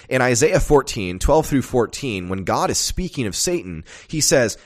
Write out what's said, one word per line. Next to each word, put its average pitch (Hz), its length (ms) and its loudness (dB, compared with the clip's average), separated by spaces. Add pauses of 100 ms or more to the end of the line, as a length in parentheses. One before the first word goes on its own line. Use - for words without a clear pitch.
In 127 140 0
Isaiah 127 380 4
fourteen, 98 580 0
twelve 147 280 2
through 135 160 0
fourteen, 104 680 -4
when 95 160 -6
God 135 260 0
is - 80 -2
speaking - 480 -4
of 92 80 -6
Satan, 92 480 -4 (240)
he 156 140 -6
says, 127 460 2